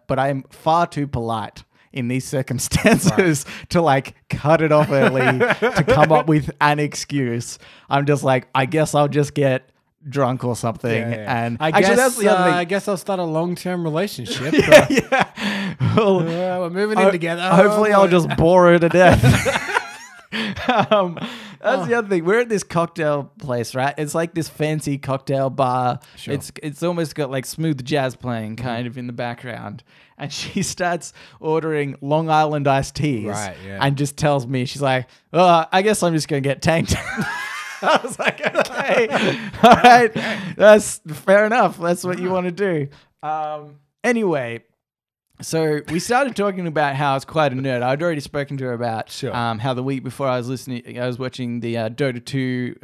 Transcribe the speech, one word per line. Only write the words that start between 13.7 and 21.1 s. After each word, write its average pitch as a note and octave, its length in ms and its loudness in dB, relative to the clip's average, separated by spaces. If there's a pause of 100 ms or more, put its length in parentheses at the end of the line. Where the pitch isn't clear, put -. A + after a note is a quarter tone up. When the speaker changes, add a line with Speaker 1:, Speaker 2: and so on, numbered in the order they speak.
Speaker 2:
relationship. D#3+ 680 -4
Speaker 1:
<laughs> - 0 -
Yeah, D4+ 260 10
Speaker 2:
Uh, - 100 2
Speaker 1:
yeah. G#3 840 -2 (220)
Well, G3+ 220 4
Speaker 2:
uh, F3+ 440 -2
we're E3+ 80 -4
moving G#3 280 -2
in F#3+ 60 4
Speaker 1:
ho-, G3 80 8
Speaker 2:
together. E3+ 360 -2
Speaker 1:
hopefully G#3 440 4
Speaker 2:
Oh, G3+ 80 6
Speaker 1:
I'll G3 60 6
Speaker 2:
boy. F3 40 2
Speaker 1:
just D#3 260 2
bore F3 360 6
her E3+ 80 6
to E3 80 2
death. E3+ 800 4
<laughs> - 40 -10 (1200)
Um, F#3 280 0 (420)